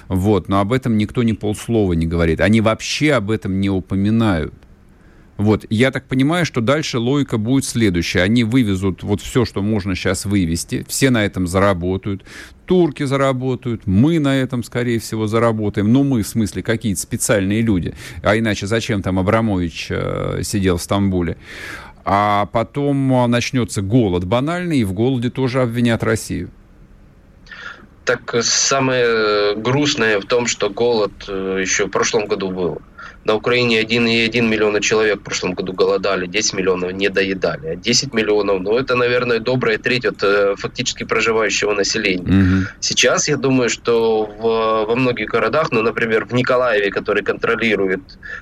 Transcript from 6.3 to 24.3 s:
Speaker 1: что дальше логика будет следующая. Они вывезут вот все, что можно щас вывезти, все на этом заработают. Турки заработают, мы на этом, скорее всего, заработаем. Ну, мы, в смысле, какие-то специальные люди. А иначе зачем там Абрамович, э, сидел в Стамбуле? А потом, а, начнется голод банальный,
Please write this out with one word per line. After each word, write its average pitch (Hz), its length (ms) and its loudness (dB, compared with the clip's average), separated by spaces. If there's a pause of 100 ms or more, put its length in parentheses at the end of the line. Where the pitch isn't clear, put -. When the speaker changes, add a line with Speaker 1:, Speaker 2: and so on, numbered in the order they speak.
Speaker 1:
что - 140 -4
дальше 135 380 0
логика 135 400 0
будет 127 260 0
следующая. 92 580 0
Они 117 220 2
вывезут 101 580 0
вот 101 180 -2
все, - 240 0
что 101 180 -4
можно 98 340 -2
щас 95 300 -4
вывезти, 90 640 -2
все 135 220 2
на 110 160 2
этом 92 220 -4
заработают. 95 760 0 (440)
Турки 170 360 2
заработают, 131 840 -2
мы 139 360 4
на 139 200 2
этом, 127 220 -2
скорее 120 380 -2
всего, 110 260 -4
заработаем. 107 680 2
Ну, 139 120 6
мы, 131 180 2
в 92 60 -6
смысле, 98 340 -2
какие-то 110 380 -2
специальные 107 640 0
люди. 98 320 0 (280)
А 104 160 4
иначе 104 300 -2
зачем 110 340 -2
там 92 160 0
Абрамович, 95 720 0
э, 92 540 -4
сидел 92 320 0
в 85 60 -6
Стамбуле? 95 540 0 (680)
А 101 480 2
потом, 139 600 0
а, 123 140 4
начнется 120 560 0
голод 98 400 2
банальный, 151 560 0